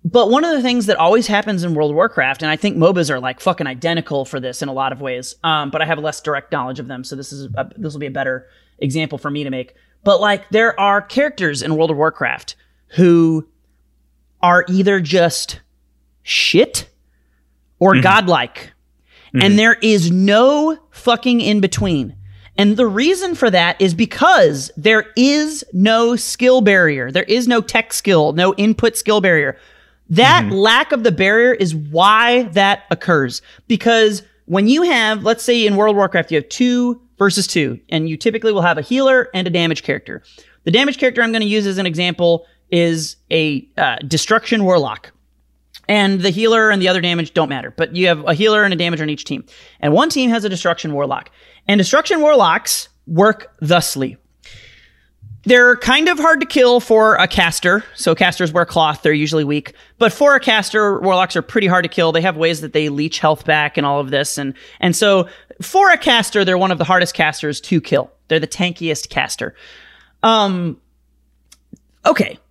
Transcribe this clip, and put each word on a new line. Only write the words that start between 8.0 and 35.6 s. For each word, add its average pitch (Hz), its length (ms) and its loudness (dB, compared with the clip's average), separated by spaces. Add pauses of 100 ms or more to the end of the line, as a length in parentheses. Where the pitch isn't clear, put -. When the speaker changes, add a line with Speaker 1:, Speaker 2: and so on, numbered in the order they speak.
Speaker 1:
a 135 60 -10
better 131 360 -6 (320)
example 147 380 -4
for 143 140 -8
me 147 120 -8
to 139 60 -8
make. 127 240 -10 (300)
But, 196 180 4
like, 202 300 -2
there 220 280 2
are 202 220 2
characters 202 600 -4
in 156 120 -2
World 160 160 0
of 147 60 -4
Warcraft 147 580 -4 (340)
who 165 580 4 (960)
are 208 280 4
either 190 320 2
just 170 580 -2 (640)
shit - 640 0 (920)
or 190 140 4
Speaker 2:
Mm-hmm. 156 80 4
Speaker 1:
godlike. 175 720 0 (540)
Speaker 2:
Mm-hmm. - 140 -2
Speaker 1:
And 202 180 4
there 226 220 4
is 202 280 2
no 254 680 2 (140)
fucking 240 500 -2
in 208 180 0
between. 185 560 -2 (420)
And 208 200 2
the 240 100 2
reason 339 480 -2
for 247 160 0
that 175 300 0
is 185 120 2
because 185 840 2
there 214 300 2 (100)
is 302 560 0
no 226 420 2
skill 254 460 2
barrier. 160 500 2
There 180 120 -2
is 240 240 0
no 240 140 2
tech - 320 -4
skill, 160 400 2
no 180 220 0
input 220 400 0
skill 214 260 0
barrier. 160 360 0 (520)
That 247 360 4
Speaker 2:
Mm-hmm. 196 100 -4
Speaker 1:
lack 220 380 2
of 240 100 -4
the 220 80 2
barrier 214 420 2
is 180 220 -2
why 208 680 2 (100)
that 196 360 0
occurs. 156 520 -2 (260)
Because 226 560 2 (220)
when 196 240 0
you 311 140 2
have, 220 400 0
let's 220 200 0
say 233 240 2